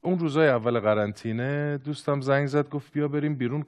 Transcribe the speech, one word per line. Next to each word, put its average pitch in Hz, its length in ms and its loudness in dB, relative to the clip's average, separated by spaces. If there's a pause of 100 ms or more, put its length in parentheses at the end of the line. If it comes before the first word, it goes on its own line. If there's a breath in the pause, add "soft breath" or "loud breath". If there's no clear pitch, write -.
اون 175 180 -2
روزای 156 300 4
اول 120 300 2
قرنطینه 113 960 -2
دوستم 143 440 -4
زنگ 139 240 2
زد، 143 240 0
گفت: 143 220 -8
"بیا 147 160 0
بریم 147 280 -2
بیرون 127 320 -2